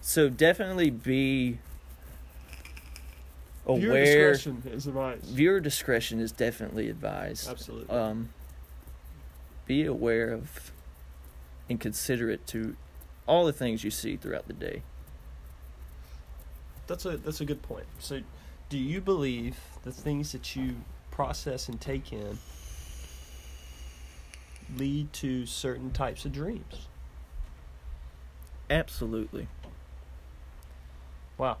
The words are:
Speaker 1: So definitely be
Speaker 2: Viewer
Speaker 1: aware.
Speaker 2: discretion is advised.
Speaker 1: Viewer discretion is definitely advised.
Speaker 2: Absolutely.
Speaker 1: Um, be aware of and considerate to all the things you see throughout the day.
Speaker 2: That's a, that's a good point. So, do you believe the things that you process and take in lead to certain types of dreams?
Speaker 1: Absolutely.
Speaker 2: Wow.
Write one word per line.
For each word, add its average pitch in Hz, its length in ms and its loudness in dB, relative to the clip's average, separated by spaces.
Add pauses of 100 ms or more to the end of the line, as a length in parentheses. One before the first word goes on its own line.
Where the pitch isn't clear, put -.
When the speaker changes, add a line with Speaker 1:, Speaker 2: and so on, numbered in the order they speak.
Speaker 1:
So 151 280 8
definitely 175 640 8
be 131 680 4 (2000)
Speaker 2:
Viewer 131 260 4
Speaker 1:
aware. 143 400 12
Speaker 2:
discretion 135 340 0
is 131 200 -4
advised. 131 380 -2
Speaker 1:
Viewer 160 360 6
discretion 117 600 2
is 113 120 0
definitely 110 580 0
advised. 101 580 -4
Speaker 2:
Absolutely. 113 480 -4
Speaker 1:
Um, 113 320 2 (1400)
be 143 200 4
aware 117 440 4
of - 400 -6 (1000)
and 117 100 0
considerate 117 680 0
to 113 280 -2 (500)
all 170 200 10
the 147 60 6
things 117 300 2
you 107 80 2
see 110 260 -2
throughout - 300 -4
the - 60 -8
day. - 300 -4 (2000)
Speaker 2:
That's 175 200 -4
a, 165 100 0
that's 156 240 -4
a 151 60 0
good 147 160 -2
point. - 240 -8 (120)
So, 135 220 -4 (480)
do 143 80 -2
you 143 240 0
believe 135 580 2 (240)
the 127 100 -6
things 147 400 0
that - 220 -6
you 131 220 0 (340)
process - 600 -2
and 113 100 -6
take 139 320 -4
in 104 260 -6 (2500)
lead 143 380 0
to 127 320 0
certain 127 440 -4
types 120 360 0
of 143 60 -4
dreams? 165 560 -6 (1800)
Speaker 1:
Absolutely. 113 800 0 (1900)
Speaker 2:
Wow. 127 220 2